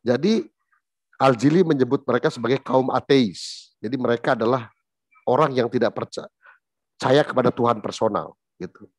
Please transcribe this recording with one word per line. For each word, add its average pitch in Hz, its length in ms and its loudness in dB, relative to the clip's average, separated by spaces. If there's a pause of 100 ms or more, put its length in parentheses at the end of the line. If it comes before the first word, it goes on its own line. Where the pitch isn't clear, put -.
Jadi 156 480 0 (720)
Al-Jili 135 400 4
menyebut 139 480 2
mereka 127 240 0
sebagai 120 240 -2
kaum 131 320 0
ateis. 127 880 0
Jadi 127 240 -8
mereka 120 320 0
adalah 117 400 -2 (560)
orang 139 240 2
yang 123 160 -2
tidak 113 240 0
perca-, - 380 -12 (680)
percaya 131 240 2
kepada 123 320 0
Tuhan 117 320 -2
personal 101 480 -4 (240)
gitu. 90 420 -14